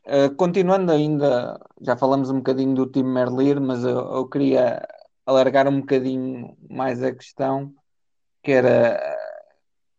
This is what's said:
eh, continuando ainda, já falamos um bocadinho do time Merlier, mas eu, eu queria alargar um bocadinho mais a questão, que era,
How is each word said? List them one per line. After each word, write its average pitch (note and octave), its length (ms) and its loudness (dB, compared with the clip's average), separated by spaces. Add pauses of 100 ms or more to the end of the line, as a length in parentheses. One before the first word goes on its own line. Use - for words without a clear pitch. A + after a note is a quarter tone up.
eh, C#3 260 2
continuando F3+ 640 0
ainda, C#3+ 680 0 (200)
já B2+ 160 -2
falamos C3+ 340 0
um C3+ 80 -2
bocadinho C3 360 -2
do C3 120 0
time C3 260 -2
Merlier, B2+ 480 0
mas B2+ 240 -2
eu, B2 140 0 (160)
eu C3 140 -4
queria C3 580 0 (400)
alargar C3+ 420 4
um C#3 120 0
bocadinho C3 760 -4 (120)
mais C3 340 -6
a C3 120 -2
questão, C#3 600 -6 (680)
que C#3+ 100 0
era, B2 480 4 (1000)